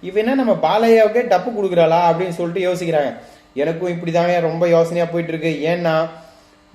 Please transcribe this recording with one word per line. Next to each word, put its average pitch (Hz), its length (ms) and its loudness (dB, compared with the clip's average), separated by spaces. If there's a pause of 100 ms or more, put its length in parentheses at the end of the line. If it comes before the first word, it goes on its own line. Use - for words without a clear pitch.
இவ 185 180 -4
என்ன 233 160 0
நம்ம 233 280 2
பாலையாவுக்கே 220 600 4
டப்பு 196 280 0 (100)
கொடுக்குறாளா?" 170 540 2
அப்படின்னு 180 140 -4
சொல்லிட்டு 175 440 -4
யோசிக்கிறாங்க. 156 440 -2 (380)
எனக்கும் 165 340 -4
இப்படி 170 240 -6
தாங்க 175 280 0
ரொம்ப 165 260 -2
யோசனையா 165 440 2
போயிட்டு 165 280 -6
இருக்கு. 156 300 -4
ஏன்னா, 165 400 -2 (680)